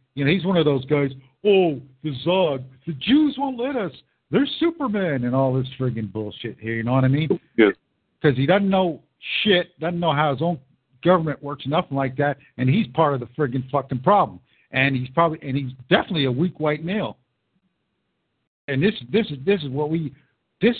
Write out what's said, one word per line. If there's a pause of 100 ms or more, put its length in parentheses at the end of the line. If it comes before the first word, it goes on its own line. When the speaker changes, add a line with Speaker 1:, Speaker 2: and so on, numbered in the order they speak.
(140)
Speaker 1:
you
know,
he's
one
of
those
guys, (340)
"Oh, (240)
the (100)
Zog, (220)
the
Jews
won't
let
us, (380)
they're (140)
Superman,"
and
all
this (120)
friggin'
bullshit
here,
you
know
what
I
mean? (180)
Speaker 2:
Yeah. (500)
Speaker 1:
'Cause
he
doesn't
know (420)
shit,
doesn't
know
how
his
own (440)
government
works,
nothing
like
that, (200)
and
he's
part
of
the
friggin'
fucking
problem. (300)
And
he's
probably,
and
he's (180)
definitely
a
weak
white
male. (1500)
And
this, (180)
this
is,
this
is
what
we, (480)
this